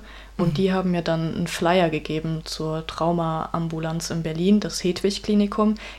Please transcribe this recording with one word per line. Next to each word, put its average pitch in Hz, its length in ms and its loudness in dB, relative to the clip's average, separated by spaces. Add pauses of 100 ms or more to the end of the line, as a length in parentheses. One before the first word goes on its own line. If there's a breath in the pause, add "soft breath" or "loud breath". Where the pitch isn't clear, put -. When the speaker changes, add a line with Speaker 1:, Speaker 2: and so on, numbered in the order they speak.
(380 loud breath)
Speaker 1:
Und 175 120 2
Speaker 2:
Mhm. 151 60 2
Speaker 1:
die 185 180 2
haben 185 180 2
mir 175 100 2
dann 160 320 0
einen 175 140 -2
Flyer 175 420 4
gegeben 156 560 -2
zur 160 400 -4
Traumaambulanz 165 1300 -2
in 165 120 -2
Berlin, 170 360 4
das - 240 -4
Hedwig-Klinikum. 202 920 2 (240 loud breath)